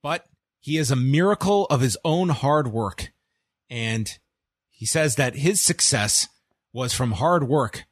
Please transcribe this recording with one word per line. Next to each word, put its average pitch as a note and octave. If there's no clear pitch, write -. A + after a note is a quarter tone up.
but D#3
he D#3
is C3+
a C3+
miracle F#3
of C3
his B2
own E3+
hard C#3+
work. G#2+
And A2+
he -
says D#3
that B2+
his E3+
success -
was B2
from A#2+
hard D3
work, C3